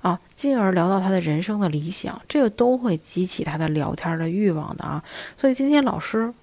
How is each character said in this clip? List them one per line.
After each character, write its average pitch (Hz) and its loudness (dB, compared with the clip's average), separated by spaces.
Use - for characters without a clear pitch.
啊， 180 0
进 277 0
而 190 4
聊 175 4
到 196 2
他 190 0
的 190 2
人 156 0
生 208 -2
的 190 2
理 151 -2
想， - -8
这 294 2
个 220 4
都 240 2
会 240 0
激 - -4
起 - -4
他 151 -4
的 160 0
聊 151 0
天 165 -4
的 165 -2
欲 196 2
望 156 -4
的 - -10
啊。 - -6
所 269 2
以 254 4
今 269 0
天 294 6
老 175 0
师 226 -2